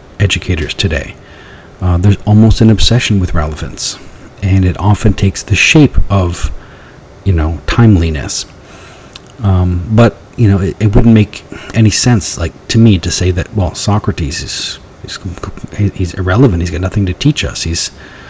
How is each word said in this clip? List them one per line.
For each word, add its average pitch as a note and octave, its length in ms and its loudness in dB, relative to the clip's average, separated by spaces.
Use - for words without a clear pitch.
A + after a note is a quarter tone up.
educators F2 560 -2
today. - 400 -4
Uh, F2+ 160 0
there's G2 260 2
almost G#2+ 380 4
an A2 100 6
obsession A2 500 2
with F2+ 140 -4
relevance, D2+ 640 -6
and F#2+ 220 2
it F#2 140 0
often G#2 340 2
takes - 300 -2
the - 120 -2
shape - 420 4
of, F2+ 400 -2
you G2 80 0
know, D#2+ 340 -2
timeliness. E2 800 0
Um, F2+ 520 0
but, A2+ 220 4
you A2+ 120 2
know, G2 120 2
it, F#2 200 -4
it G#2 160 0
wouldn't A2+ 180 6
make G#2+ 300 0
any A2 160 4
sense, - 480 0
like, E2+ 140 -6
to - 100 0
me, A2 200 6
to F#2 120 -4
say F#2 200 -2
that, F2 240 -4
well, F2+ 200 -2
Socrates - 680 -4
is, - 360 -10
is, - 140 -14
he's F2 200 -6
irrelevant. F#2 480 2
He's F2 80 -4
got E2 100 -6
nothing F#2 260 -2
to F2+ 60 -2
teach - 320 -2
us. - 200 -8
He's, E2 260 -6